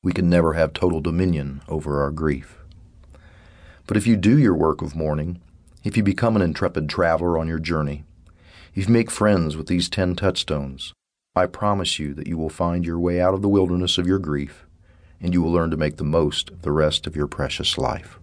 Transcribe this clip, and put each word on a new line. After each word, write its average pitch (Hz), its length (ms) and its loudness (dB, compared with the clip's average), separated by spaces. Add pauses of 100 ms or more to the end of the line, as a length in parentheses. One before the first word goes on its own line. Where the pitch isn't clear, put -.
we 90 100 0
can 87 160 2
never 85 240 4
have 80 220 0
total 85 260 0
dominion 78 680 -2
over 73 320 -2
our 71 80 -2
grief. 76 480 -2 (1300)
But 104 100 0
if 101 100 2
you 117 100 6
do 107 220 6
your 110 160 6
work 78 280 2
of 76 120 -8
mourning, 78 460 -4 (440)
if 107 120 -2
you 110 60 2
become 110 340 2
an 101 60 4
intrepid 82 440 -2
traveler 82 520 2
on 80 100 -2
your 82 100 -4
journey, 76 460 -2 (720)
if 95 120 -2
you 117 40 4
make 117 160 4
friends 90 480 2
with 78 120 -10
these 87 200 0
ten 90 280 -2
touchstones, 73 760 -4 (440)
I 90 100 4
promise 98 540 -2
you 73 140 -6
that 76 120 -10
you 85 100 -4
will 80 140 -4
find 87 340 -2
your 85 140 -4
way 87 220 0
out 92 120 2
of 95 80 -2
the 101 80 0
wilderness 90 500 2
of 90 100 0
your 95 100 2
grief, 73 480 -6 (540)
and 87 120 -2
you 90 100 2
will 82 100 0
learn 85 180 2
to 80 60 -2
make 76 200 -2
the 78 60 -8
most 76 480 0
of - 120 -20
the 73 100 -2
rest 76 340 0
of 80 80 -10
your 73 140 -4
precious - 500 -4
life. - 440 -6